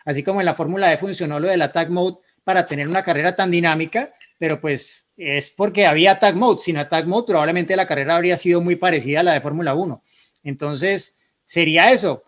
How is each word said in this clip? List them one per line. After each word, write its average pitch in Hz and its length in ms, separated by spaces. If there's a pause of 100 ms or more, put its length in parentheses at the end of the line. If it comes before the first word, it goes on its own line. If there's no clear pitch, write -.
Así 143 200
como 196 160
en 180 60
la 160 100
Fórmula 175 360
E 151 60
funcionó 165 420
lo 165 80
del 180 140
Attack 165 280
Mode 180 280 (260)
para 185 220
tener 143 220
una 190 160
carrera 170 320
tan 185 160
dinámica, 170 640 (260)
pero 156 200
pues - 580
es 143 340
porque 196 340
había 165 280
Attack 202 220
Mode. 226 240
Sin 160 180
Attack 160 280
Mode 220 220
probablemente 170 480
la 185 100
carrera 147 300
habría 175 220
sido 175 240
muy 175 140
parecida 156 440
a 175 40
la 170 100
de 139 80
Fórmula 147 340
uno. 165 280 (400)
Entonces, 147 760 (280)
sería 170 460
eso. 185 360